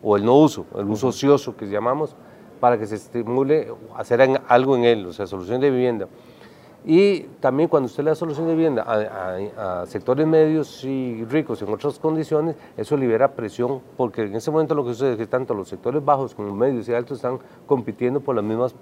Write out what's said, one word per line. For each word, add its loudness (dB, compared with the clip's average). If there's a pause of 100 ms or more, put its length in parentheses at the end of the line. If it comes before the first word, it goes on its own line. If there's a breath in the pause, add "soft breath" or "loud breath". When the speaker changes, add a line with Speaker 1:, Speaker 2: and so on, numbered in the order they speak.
Speaker 1:
o 2
el 0
no 6
uso, 4 (120)
el -6
uso -2
Speaker 2:
Ujú. -2
Speaker 1:
ocioso 2
que -12
llamamos, -2 (460 loud breath)
para 4
que -4
se -6
estimule 0 (300)
hacer 0
en, 6
algo 6
en 2
él, 4
o -10
sea, -6
solución -4
de 2
vivienda. 0 (800 loud breath)
Y 4 (180)
también 2
cuando 2
usted -6
le 2
da 2
solución -4
de 0
vivienda 2
a, -2 (640)
a, -6
a -8
sectores -2
medios 2
y -6
ricos -4
en -4
otras -4
condiciones, -2 (200 loud breath)
eso -2
libera 2
presión, -4 (160)
porque -2
en -4
ese -4
momento 2
lo -2
que -4
sucede -2
es -4
que -4
tanto -2
los -6
sectores -4
bajos 0
como -6
medios 0
y -2
altos -6
están -4 (280 loud breath)
compitiendo -2
por -2
las 0
mismas -2